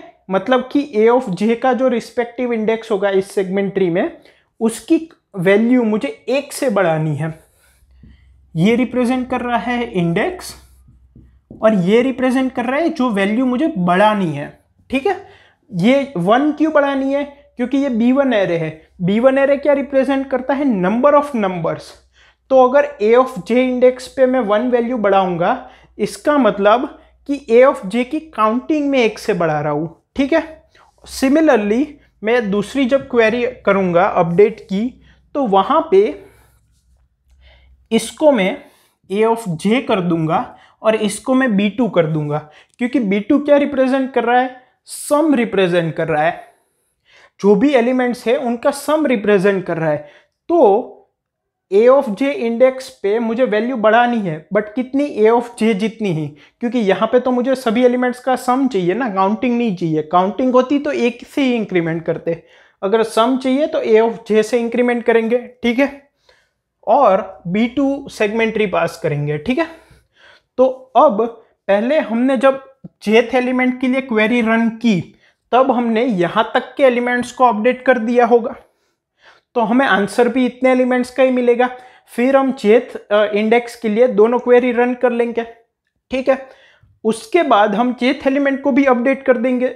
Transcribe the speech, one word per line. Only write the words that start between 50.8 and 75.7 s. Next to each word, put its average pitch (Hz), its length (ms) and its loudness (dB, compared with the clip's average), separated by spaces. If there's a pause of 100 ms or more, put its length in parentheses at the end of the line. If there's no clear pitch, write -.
A 196 180 4
of 269 260 4
J 277 200 -2
इंडेक्स 247 540 0 (140)
पे 202 160 0
मुझे 233 240 -2
वैल्यू 226 340 -2
बढ़ानी 233 420 2
है, 160 360 -8
but 214 80 0 (120)
कितनी? 254 280 -2 (140)
A 214 140 4
of 240 180 0 (100)
J 220 140 2
जितनी 202 400 -4
ही, 156 120 -4 (340)
क्योंकि 240 200 -4
यहाँ 190 280 0
पे 247 120 2
तो 254 120 0
मुझे 247 240 0
सभी 247 300 0
एलिमेंट्स 247 340 0
का 262 160 -2
सम 254 320 0
चाहिए 185 260 -2
ना, 254 160 -4
काउंटिंग 214 480 0
नहीं 233 180 -2
चाहिए। 160 260 -2 (100)
काउंटिंग 208 420 0
होती 254 260 2
तो 294 120 -4
एक 240 360 -4
से - 140 -4
ही 254 140 2
इंक्रीमेंट 170 500 -2
करते, 165 380 -6 (380)
अगर 220 220 0
सम 233 340 0
चाहिए 262 300 0
तो - 140 -4
A 226 200 4
of 226 160 -2 (140)
J 214 120 2
से 233 160 -2
इंक्रीमेंट 240 440 -2
करेंगे, 226 340 0 (260)
ठीक 233 160 0
है, - 300 -4 (800)
और 214 600 2
बी 214 200 0
टू 277 440 -4
सेगमेंट 220 420 -2
ट्री 214 120 0
पास 170 380 -4
करेंगे, 147 340 -4
ठीक 254 200 -4
है। 320 100 -2 (880)
तो 254 80 4 (300)
अब 214 260 4 (460)
पहले 233 320 0
हमने 254 380 -2
जब 269 240 0 (420)
jth 233 320 2
एलिमेंट 254 460 0
के 262 60 0
लिए 262 140 0
क्वेरी 233 400 0
रन 226 280 0 (120)
की, 220 180 2 (520)
तब 254 200 4